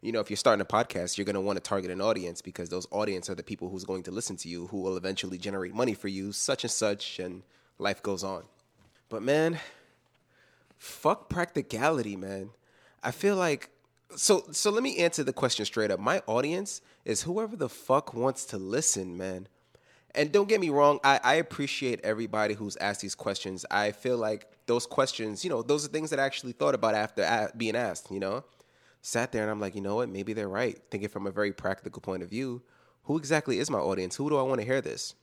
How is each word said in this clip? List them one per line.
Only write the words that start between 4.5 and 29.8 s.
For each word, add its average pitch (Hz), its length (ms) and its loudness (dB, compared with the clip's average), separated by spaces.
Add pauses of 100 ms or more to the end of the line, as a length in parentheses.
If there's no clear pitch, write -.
who 95 160 -6
will 92 160 0
eventually 92 400 -4
generate 95 360 -6
money 117 200 0
for 98 140 -8
you, 98 240 -4
such - 320 -2
and 117 60 -2
such, - 480 -2
and 92 240 -8 (360)
life 101 240 -2
goes 95 200 -2
on. 95 220 -6 (640)
But 113 140 -6
man, 156 360 2 (1200)
fuck - 540 -2
practicality, 135 840 0
man. 95 360 -8 (520)
I - 80 -2
feel 196 260 2
like, 170 340 0 (440)
so, - 380 6
so - 180 2
let 220 120 2
me 262 160 0
answer 170 260 4
the 131 80 0
question 120 320 0
straight 107 260 2
up. 92 80 2
My 127 280 2
audience 151 560 0 (240)
is 110 160 0
whoever 214 340 -4
the 143 140 -2
fuck - 420 2
wants 123 340 0
to 104 120 -6
listen, 95 580 0
man. 92 320 -6 (680)
And 151 160 2
don't 196 180 6
get 214 120 4
me 175 80 2
wrong, 143 360 8
I, 135 200 8
I 131 120 8
appreciate 139 680 -2
everybody 107 480 0
who's 104 240 -6
asked 101 240 -2
these 98 140 -6
questions. 95 560 -6
I 104 220 4
feel 123 260 0
like 110 280 -2 (200)
those 120 200 2
questions, 107 560 0
you 185 60 -2
know, 123 140 0
those 147 240 2
are - 20 -8
things 156 220 -4
that 139 100 0
I 139 60 4
actually 131 260 -6
thought 143 220 2
about 110 200 4
after 107 280 0
a-, 107 340 2
being 113 180 0
asked, 113 360 -2
you 98 100 -4
know? 101 240 -4 (580)
Sat 117 280 -2
there 113 120 0
and 107 100 0
I'm 104 80 -4
like, 98 160 -4
"You 101 60 -6